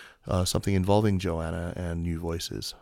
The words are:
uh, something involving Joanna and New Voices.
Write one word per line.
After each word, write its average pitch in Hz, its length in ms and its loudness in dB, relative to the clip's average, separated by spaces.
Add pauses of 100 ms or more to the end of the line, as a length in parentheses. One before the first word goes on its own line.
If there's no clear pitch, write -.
(260)
uh, 92 200 2
something - 260 0
involving 101 460 4
Joanna 85 580 -4
and 85 260 -4
New 85 160 -2
Voices. 85 640 -6